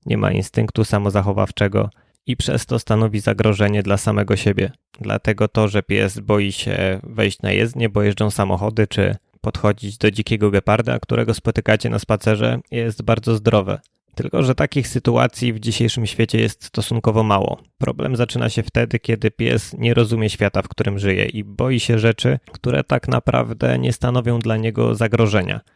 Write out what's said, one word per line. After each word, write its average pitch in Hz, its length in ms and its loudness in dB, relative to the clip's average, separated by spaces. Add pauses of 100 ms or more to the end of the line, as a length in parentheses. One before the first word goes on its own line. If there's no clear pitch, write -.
Nie 110 120 0
ma 101 140 2
instynktu 107 520 0
samozachowawczego 101 1040 0 (360)
i 123 100 -2
przez 131 300 -2
to 120 120 -2
stanowi 107 420 0
zagrożenie 104 600 2
dla 98 140 2
samego 101 400 0
siebie. 98 360 0 (280)
Dlatego 107 480 0
to, 107 200 2
że 101 140 0
pies 101 380 0
boi 101 320 0
się 95 500 -4
wejść 107 400 -2
na 98 100 0
jezdnię, 113 360 0
bo 104 140 0
jeżdżą 104 280 2
samochody, 101 560 0
czy 98 300 0 (240)
podchodzić 104 580 -2
do 107 120 4
dzikiego 107 400 0
geparda, 113 480 0
którego 113 360 -2
spotykacie 110 560 0
na 113 80 -2
spacerze, 110 600 0 (100)
jest 117 320 -4
bardzo 113 320 0
zdrowe. 104 460 0 (340)
Tylko - 280 -2
że 131 120 2
takich 139 340 -2
sytuacji 120 640 0
w 110 80 -8
dzisiejszym 113 460 0
świecie 113 340 0
jest 110 240 -2
stosunkowo 110 580 0
mało. 101 360 2 (200)
Problem - 380 -2
zaczyna 120 320 0
się - 140 -2
wtedy, 117 360 0
kiedy 110 320 -2
pies 113 480 -2
nie 117 160 2
rozumie 110 360 2
świata, 101 320 0
w - 60 -16
którym 98 300 -4
żyje 98 260 0
i 107 200 -6
boi 120 360 -2
się 113 180 2
rzeczy, 117 400 2 (140)
które 131 320 -2
tak - 240 -2
naprawdę 120 680 0
nie 127 140 0
stanowią 120 460 0
dla 113 180 -2
niego 113 380 0
zagrożenia. 107 680 2 (160)